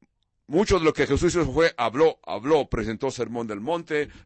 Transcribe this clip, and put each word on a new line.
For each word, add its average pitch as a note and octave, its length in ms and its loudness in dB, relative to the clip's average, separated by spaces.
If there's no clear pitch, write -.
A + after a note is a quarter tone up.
Mucho F3+ 320 2
de D#3+ 80 0
lo D3 80 4
que C#3 140 0
Jesús D3+ 260 0
hizo D#3 180 0
fue, D#3 260 2
habló, B2 460 2
habló, A#2+ 460 0
presentó A2+ 400 -4
Sermón A#2 380 -6
del G#2 120 -8
Monte, D3 500 -4